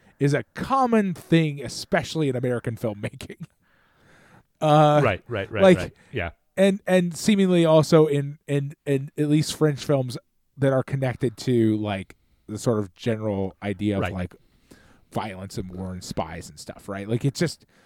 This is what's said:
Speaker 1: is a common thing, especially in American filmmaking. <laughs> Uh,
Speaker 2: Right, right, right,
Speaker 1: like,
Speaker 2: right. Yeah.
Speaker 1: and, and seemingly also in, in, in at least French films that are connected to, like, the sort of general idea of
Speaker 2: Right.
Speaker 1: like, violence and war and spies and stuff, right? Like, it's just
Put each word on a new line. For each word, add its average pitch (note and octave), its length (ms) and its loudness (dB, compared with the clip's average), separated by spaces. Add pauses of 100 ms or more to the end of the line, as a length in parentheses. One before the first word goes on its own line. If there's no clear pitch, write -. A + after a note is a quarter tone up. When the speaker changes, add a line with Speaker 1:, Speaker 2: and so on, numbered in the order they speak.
(200)
Speaker 1:
is C#3+ 140 2
a C#3+ 100 0 (120)
common A#3 580 0
thing, D3 500 0
especially D#3 640 -4
in B2+ 60 -2
American B2 400 -4
filmmaking. G#2+ 760 -8
<laughs> - 40 -20 (1040)
Uh, D3+ 440 6
Speaker 2:
Right, G2+ 240 0
right, G2+ 240 -6
right, G#2 120 0
Speaker 1:
like, F#3 160 8
Speaker 2:
right. F2 140 -6 (180)
Yeah. F2 180 -6 (260)
Speaker 1:
and, G3 300 2
and F3 320 0
seemingly F#3 480 4
also D#3 400 6
in, C#3+ 320 -2 (100)
in, C#3+ 280 -2 (100)
in C#3 320 -2
at D3+ 100 0
least D3+ 280 2
French D3 280 0
films C3 360 -2 (360)
that C3+ 160 0
are C3 120 0
connected C3 540 -4
to, A2+ 400 2
like, G2+ 380 -6 (320)
the G#2+ 120 -10
sort A#2 180 -2
of G2+ 160 -6
general G#2+ 720 -4
idea G2+ 320 -2
of G2 80 -2
Speaker 2:
Right. F2+ 100 -4
Speaker 1:
like, F2+ 220 -8 (760)
violence G2 460 -10
and F#2 140 -10
war F#2 220 -10
and F#2 100 -12
spies E2+ 440 -10
and D2 120 -20
stuff, - 280 -18
right? G2 220 -8
Like, A#2+ 160 -2
it's C3+ 140 -4
just - 260 -4 (200)